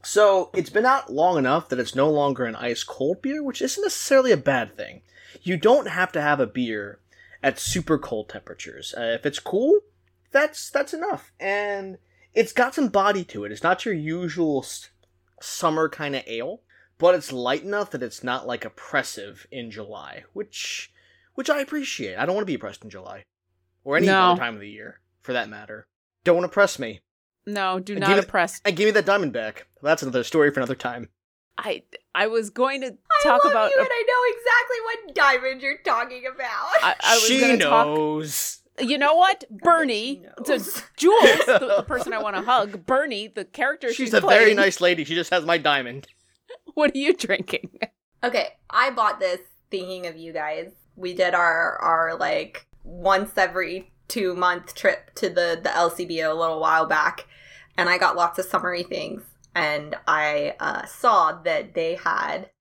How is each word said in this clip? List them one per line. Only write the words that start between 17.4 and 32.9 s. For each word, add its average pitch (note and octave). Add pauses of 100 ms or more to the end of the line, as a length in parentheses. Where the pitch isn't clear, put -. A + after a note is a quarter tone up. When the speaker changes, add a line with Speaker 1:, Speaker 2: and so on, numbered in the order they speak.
Speaker 1:
enough G3+
that C3
it's A2+
not, B2+
like, A#2+
oppressive G#2
in A#2+
July, G2+
which, - (420)
which C4+
I D4
appreciate. C4+
I B2+
don't F3+
wanna G#3
be F3+
oppressed G#2
in G#2+
July, F#2+ (600)
or C#3
any F3+
Speaker 2:
No. F#3+
Speaker 1:
other F3+
time A#2
of G#2
the G#2
year, G#2+ (220)
for C3
that A#2
matter. G#2+ (380)
Don't F3+
oppress G3
me. A2 (460)
Speaker 2:
No, F#3+
do F#3+
Speaker 1:
And G3
Speaker 2:
not G3
Speaker 1:
give G3
it, F#3+
Speaker 2:
oppress. F3
Speaker 1:
and G3+
give G3
me A3
that G3+
diamond F#3+
back. A2 (160)
That's D3+
another B2+
story D3
for C#3+
another B2+
time. A#2+ (480)
Speaker 2:
I, - (320)
I G3+
was A3
going C4
to C4
Speaker 3:
I -